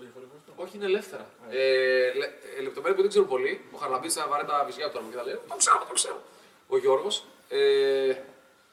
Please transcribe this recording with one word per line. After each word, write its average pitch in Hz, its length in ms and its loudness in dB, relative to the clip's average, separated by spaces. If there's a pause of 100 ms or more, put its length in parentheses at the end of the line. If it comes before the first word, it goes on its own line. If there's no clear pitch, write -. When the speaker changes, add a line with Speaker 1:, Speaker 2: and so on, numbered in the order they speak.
Speaker 1:
διαφορικό 127 380 -20
αυτό. - 240 -16
Speaker 2:
Όχι, 190 140 -12
είναι 202 80 -8
ελεύθερα. 190 420 -2 (240)
Speaker 1:
Ε. 123 60 -6
Speaker 2:
Ε, 131 560 4
λε-, 135 200 -4 (260)
ε, 131 40 -8
λεπτομέρεια 139 320 -2
που 190 60 4
δεν 196 100 4
ξέρω 196 140 6
πολύ, 131 480 -2
ο - 40 -16
Χαρλαμπίδης 131 380 -4
θα 156 140 -2
βαράει 147 180 -2
τα 143 200 0
βυζιά 143 200 -6
του - 60 -8
τώρα, 113 120 -8
μου 104 200 -10
λέει, 104 140 -6 (100)
"Το - 80 -10
ξέρω, - 320 4
το - 60 -10
ξέρω". - 280 -4 (460)
Ο - 100 2
Γιώργος. - 460 2 (240)
Ε, 135 680 4 (580)